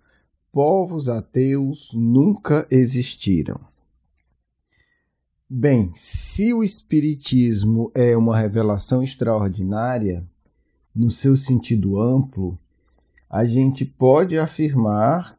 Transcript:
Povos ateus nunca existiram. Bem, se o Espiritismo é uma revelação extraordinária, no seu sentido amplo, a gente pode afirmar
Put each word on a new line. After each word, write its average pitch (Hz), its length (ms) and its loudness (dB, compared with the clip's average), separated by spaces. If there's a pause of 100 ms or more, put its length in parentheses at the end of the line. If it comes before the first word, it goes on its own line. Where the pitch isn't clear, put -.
(500)
Povos 160 600 -2
ateus 135 840 -2
nunca 139 760 2
existiram. 123 920 0 (1900)
Bem, 120 480 0
se - 600 -2
o 226 100 0
Espiritismo 123 1300 0
é 120 220 4
uma 113 220 2
revelação 110 640 0
extraordinária, 104 1200 -4 (680)
no 117 140 2
seu 135 260 2
sentido 107 640 0
amplo, 117 580 -2 (680)
a 110 160 -2
gente 135 400 0
pode 156 540 2
afirmar 143 1000 -2